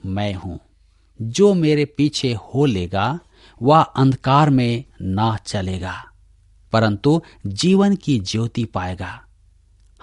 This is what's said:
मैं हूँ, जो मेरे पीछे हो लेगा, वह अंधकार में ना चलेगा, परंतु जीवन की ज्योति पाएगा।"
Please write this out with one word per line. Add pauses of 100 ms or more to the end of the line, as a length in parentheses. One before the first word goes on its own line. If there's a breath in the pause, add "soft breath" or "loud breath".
मैं
हूँ, (640)
जो
मेरे
पीछे
हो
लेगा, (440 soft breath)
वह
अंधकार
में (180)
ना
चलेगा, (680)
परंतु (240 loud breath)
जीवन
की
ज्योति
पाएगा।" (760)